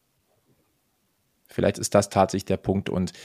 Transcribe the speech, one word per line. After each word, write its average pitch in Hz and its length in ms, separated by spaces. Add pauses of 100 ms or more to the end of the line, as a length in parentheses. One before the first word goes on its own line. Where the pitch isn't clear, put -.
(1500)
Vielleicht 92 300
ist - 160
das 101 140
tatsächlich 98 360
der 95 120
Punkt. 98 320
Und 90 240 (120)